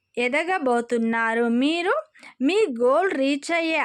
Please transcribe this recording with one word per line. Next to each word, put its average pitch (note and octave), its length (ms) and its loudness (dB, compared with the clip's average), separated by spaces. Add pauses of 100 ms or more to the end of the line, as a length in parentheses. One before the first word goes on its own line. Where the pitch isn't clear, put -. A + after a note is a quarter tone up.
(180)
ఎదగబోతున్నారు. A#3+ 1300 0 (140)
మీరు E4+ 340 0 (480)
మీ D#4+ 160 2 (220)
గోల్ C#4+ 300 4 (120)
రీచ్ C#4+ 300 -2
అయ్యే E4 340 0